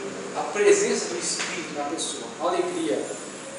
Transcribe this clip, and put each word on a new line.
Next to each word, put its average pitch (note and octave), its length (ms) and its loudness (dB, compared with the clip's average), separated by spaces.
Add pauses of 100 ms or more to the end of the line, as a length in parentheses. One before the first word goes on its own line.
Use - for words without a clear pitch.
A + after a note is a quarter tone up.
(360)
a - 60 -2 (100)
presença G#3 540 6
do F3 120 -4
Espírito - 580 -4
na C#3+ 80 -2
pessoa. - 400 -4 (160)
Alegria, F#3 640 0 (540)